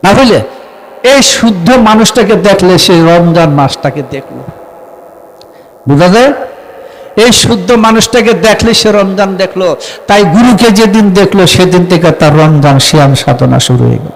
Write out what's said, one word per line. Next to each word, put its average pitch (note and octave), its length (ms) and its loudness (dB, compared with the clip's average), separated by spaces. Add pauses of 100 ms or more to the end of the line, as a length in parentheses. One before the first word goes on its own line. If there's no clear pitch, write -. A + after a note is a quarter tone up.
না F3+ 60 2
হলে G#3+ 320 2 (640)
এই C4 180 2
শুদ্ধ G#3+ 500 0
মানুষটাকে A3 640 2
দেখলে F3+ 420 2
সে F#3 160 0
রমজান E3 560 2
মাসটাকে C#3+ 640 -4
দেখলো। C3 320 -14 (1500)
বুঝা D3 180 2
যায়? A#3+ 260 2 (920)
এই B3 60 2
শুদ্ধ G#3 400 -2
মানুষটাকে A3+ 600 0
দেখলে G#3+ 400 0
সে G#3+ 180 -2
রমজান G3 440 -2
দেখলো। F3+ 400 -4 (320)
তাই G3+ 160 2
গুরুকে A3+ 480 2
যেদিন G#3 420 2
দেখলো, F#3+ 340 2
সেদিন F3 380 0
থেকে E3+ 260 0
তার D3+ 280 0
রমজান D3 400 2
সিয়াম C#3 360 0
সাধনা B2+ 440 -2
শুরু B2 260 -2
হয়ে A#2+ 120 0
গেল। A2+ 180 -10